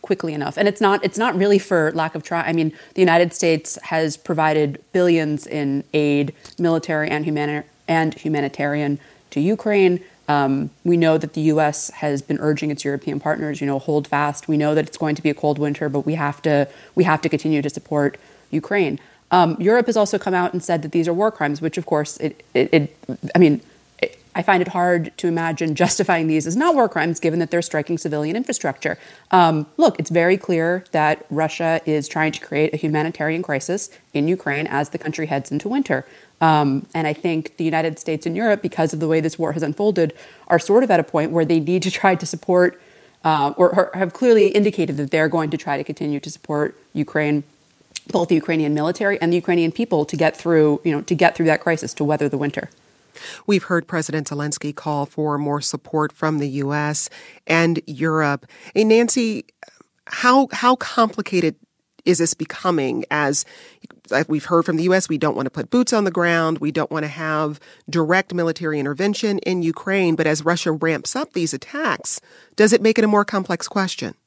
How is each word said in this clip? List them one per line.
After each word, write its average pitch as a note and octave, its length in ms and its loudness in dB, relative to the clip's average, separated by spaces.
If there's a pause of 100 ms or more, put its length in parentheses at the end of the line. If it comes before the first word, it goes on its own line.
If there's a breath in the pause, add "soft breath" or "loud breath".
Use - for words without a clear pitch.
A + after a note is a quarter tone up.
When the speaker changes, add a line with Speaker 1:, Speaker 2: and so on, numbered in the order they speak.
Speaker 1:
quickly E3+ 300 -4
enough. D3 240 -6
And G3+ 100 2
it's G3+ 140 0
not, G3+ 240 2
it's G3 140 -2
not A3+ 180 0
really G3+ 220 4
for D#3+ 340 2
lack D#3+ 220 -4
of D#3 80 -8
try. E3+ 180 -4
I E3 140 -2
mean, D#3+ 180 0 (220 loud breath)
the F#3+ 80 2
United E3+ 320 4
States D#3+ 480 0
has D#3+ 340 -2
provided D#3 680 0 (100)
billions E3 540 2
in C#3 460 -4
aid, D3 420 0 (240 loud breath)
military D#3+ 520 0
and D3+ 120 -2
humani-, D3 420 -4 (220)
and D#3+ 280 0
humanitarian, C#3+ 840 -2 (320 loud breath)
to C#3+ 100 -4
Ukraine. F#3+ 600 2 (260 loud breath)
Um, C#3+ 440 0 (140)
we F3 120 4
know D#3+ 220 4
that D#3 160 -6
the D#3 80 -4
U D#3 180 2
S D3+ 300 -2
has C#3+ 320 -4
been C#3+ 180 -4
urging D3+ 300 0
its C#3 120 -6
European C#3 380 -4
partners, D3+ 400 -4
you C#3+ 60 -2
know, C#3 120 -2
hold D3 300 -2
fast. D3 400 -2
We D#3+ 80 2
know D3+ 180 2
that D#3 120 2
it's - 100 -14
going D3+ 200 -2
to - 60 -10
be D#3 60 0
a C#3+ 60 0
cold D3 240 -2
winter, D3 320 -4
but C#3 160 -2
we D#3 80 -2
have C#3+ 280 -4
to, C#3+ 240 2 (280 loud breath)
we F3+ 100 4
have D3+ 160 2
to D#3+ 80 -4
continue D3+ 320 0
to C#3 100 -4
support - 480 -2 (320 soft breath)
Ukraine. D#3 480 -2 (320 soft breath)
Um, F3 300 4
Europe A#3+ 260 4
has A3 120 0
also G#3 200 0
come F#3 160 -2
out F3+ 200 0
and F3 100 -4
said E3+ 160 0
that D3+ 120 -10
these E3+ 160 2
are E3+ 40 0
war G#3 180 2
crimes, D3 300 -4
which, D#3 160 -4
of F3 80 -6
course, D3+ 320 -2
it, - 260 -8 (120)
it, - 180 2
it, D3 240 2 (380)
I - 40 -4
mean, D3+ 220 6 (420 soft breath)
it, - 160 -6 (160)
I F3 80 -4
find F#3 200 2
it F3 60 -2
hard F3+ 500 0
to - 80 -4
imagine E3 480 -2
justifying E3+ 540 0
these D#3 180 0
as E3+ 100 -4
not D#4+ 180 2
war A#3+ 140 4
crimes, E3 320 -2
given E3 200 0
that E3 100 -2
they're E3+ 120 0
striking D#3+ 360 -4
civilian D3+ 380 -4
infrastructure. G3+ 640 -4 (340 loud breath)
Um, D#3+ 340 4 (100)
look, D#4 220 4
it's - 120 -6
very F3 260 4
clear F3+ 560 -2
that D#3 380 0
Russia D#3+ 560 -2
is D3+ 220 0
trying D#3 240 -2
to - 80 -10
create D3+ 320 -2
a D3+ 40 -6
humanitarian D#3 640 -2
crisis D#3 480 -4 (240 loud breath)
in D3 140 0
Ukraine D3+ 400 -2
as C#3+ 220 -4
the - 80 -8
country D#3 280 -6
heads C#3 240 -4
into D3+ 180 -4
winter. A3 380 -2 (340 loud breath)
Um, D3+ 540 4
and D#3+ 120 -2
I D3+ 60 -2
think D#3+ 460 -4
the E3 60 -4
United D#3+ 340 -2
States D#3 260 -6
and E3+ 100 -4
Europe, G#3+ 280 0
because D#3+ 320 -2
of D#3 60 -4
the E3 60 -2
way D#3+ 140 2
this D#3 180 -4
war D#3+ 140 -2
has D#3+ 100 -4
unfolded, E3 520 0 (340 loud breath)
are F3 100 4
sort A3 240 4
of A3+ 80 0
at F3 80 6
a D#3 60 2
point D#3+ 280 -2
where E3 120 2
they D#3+ 160 2
need F3 220 0
to F#3 80 -2
try F#3+ 240 2
to F3 100 -4
support, F3+ 560 0 (440 soft breath)
uh, C#3+ 340 2
or, F3 160 6
or F#3 180 2
have F#3 220 -4
clearly A3 340 6
indicated F#3 480 0
that C#3+ 140 -4
they're D#3 180 2
going D#3 220 -2
to D#3+ 80 -4
try C#3+ 180 -4
to C#3+ 80 -6
continue D3 340 -4
to D3+ 120 -10
support - 480 -4 (160)
Ukraine, D3 500 0 (640)
both F3 180 0
the F3 80 4
Ukrainian D#3 360 0
military F3+ 480 0
and E3 120 0
the F3 40 2
Ukrainian E3+ 340 2
people, E3 360 0
to E3 100 -6
get D#3+ 180 2
through, D3+ 480 2
you E3 100 0
know, C#3+ 100 -2
to - 120 -2
get E3+ 200 4
through E3 120 0
that D3+ 140 2
crisis, D#3+ 340 -2
to D3+ 100 -2
weather D3 240 0
the C#3 100 -4
winter. C#3+ 320 -6 (760 loud breath)
Speaker 2:
We've G3 180 2
heard E3+ 220 -2
President D#3 420 -4
Zelensky D3 460 -6
call D3 300 -4
for D3+ 320 -4
more D3 240 -2
support D3+ 500 -4
from D#3 280 -2
the C#3+ 100 -2
U C#3 240 -4
S D3 380 -2 (360 loud breath)
and E3 400 2
Europe. D3+ 600 -2 (260 loud breath)
Hey, G#3+ 120 4
Nancy, A3+ 600 2 (600)
how, C4 460 4
how B3 240 2
complicated G3 800 0 (520)
is F3 100 4
this E3 160 2
becoming? C#3 760 -2
As, D3 340 0 (680 loud breath)
like D3+ 180 0
we've D3+ 180 -2
heard E3+ 180 2
from E3 140 -2
the E3 60 -2
U F#3 100 2
S, F#3+ 140 2
we D3+ 100 -2
don't D3+ 180 0
want C3+ 100 -4
to B2+ 40 -4
put - 180 -8
boots B3 240 2
on G#3+ 120 2
the F#3+ 60 0
ground. E3 480 0
We D3 120 -2
don't D#3 200 -2
want D#3 120 -4
to D3+ 60 -6
have D#3 520 -4 (300 loud breath)
direct E3+ 420 0
military E3 480 -2
intervention G3 600 -2
in F3+ 220 -2
Ukraine. F3 520 0
But D#3+ 120 0
as D3+ 160 0
Russia E3 300 0
ramps D#3 420 -2
up C#4+ 200 -6
these E3 180 -2
attacks, - 680 -4 (340 soft breath)
does G#3+ 160 6
it A#3 80 6
make A3 180 2
it A3 60 4
a G#3+ 40 2
more G#3 160 4
complex F#3+ 440 -4
question? F3+ 460 -4 (120)